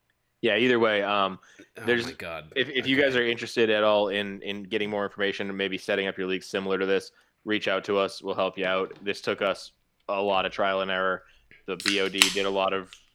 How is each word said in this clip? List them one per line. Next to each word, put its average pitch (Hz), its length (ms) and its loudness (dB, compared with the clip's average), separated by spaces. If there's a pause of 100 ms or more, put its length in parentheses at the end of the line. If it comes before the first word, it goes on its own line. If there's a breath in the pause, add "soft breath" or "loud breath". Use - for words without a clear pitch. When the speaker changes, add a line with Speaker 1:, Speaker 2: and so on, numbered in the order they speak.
(420)
Speaker 1:
Yeah, 110 160 4
either 123 220 4
way, 107 240 4
um, 98 360 0 (380 loud breath)
Speaker 2:
Oh 110 80 -14
Speaker 1:
there's, 117 200 2
Speaker 2:
my 127 80 -8
God. 80 420 -12
Speaker 1:
if, 131 140 -2
if 131 180 -2
you 135 100 2
Speaker 2:
Okay. 143 80 4
Speaker 1:
guys 135 100 0
are 120 100 2
interested 117 440 0
at 107 140 4
all 104 260 4
in, 101 320 -4
in 101 220 -8
getting 104 260 -4
more 104 140 -2
information 98 460 -2
and 98 80 -6
maybe 95 200 -2
setting 98 300 0
up 95 100 -4
your 92 100 -2
league 92 160 -2
similar 95 340 -2
to 95 80 0
this, 95 260 0 (340 soft breath)
reach 107 220 -2
out 95 180 0
to 101 120 2
us. 95 240 0
We'll 92 140 -4
help 95 220 0
you 95 80 -2
out. 95 380 -2
This 98 180 -4
took 104 200 -2
us 95 300 -2 (360)
a 101 140 -2
lot 98 240 2
of 92 60 -2
trial 98 300 0
and 95 80 -2
error. 92 340 0 (440 soft breath)
The 95 80 -4 (100)
B 98 140 0
O 95 100 2
D 95 100 -4 (140)
did 98 120 0
a 98 40 0
lot 95 240 2
of 95 160 -4 (260)